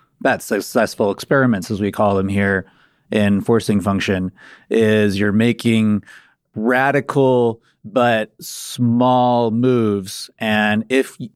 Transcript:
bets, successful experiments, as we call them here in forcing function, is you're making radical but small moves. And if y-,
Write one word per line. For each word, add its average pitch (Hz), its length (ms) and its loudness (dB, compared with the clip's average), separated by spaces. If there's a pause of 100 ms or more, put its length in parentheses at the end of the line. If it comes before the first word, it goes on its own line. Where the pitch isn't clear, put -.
(220)
bets, 123 240 0
successful 107 640 -2
experiments, 123 580 0
as 104 100 -4
we 101 120 0
call 101 240 0
them 98 140 -2
here 98 360 0 (460)
in 101 300 2
forcing 107 400 0
function, 92 500 -2 (380)
is 107 500 2
you're 104 120 0
making 110 720 0 (520)
radical 127 1080 0 (260)
but 110 460 0 (100)
small 123 1080 0
moves. 113 880 -2
And 107 500 0
if 131 300 -2
y-, 127 160 -12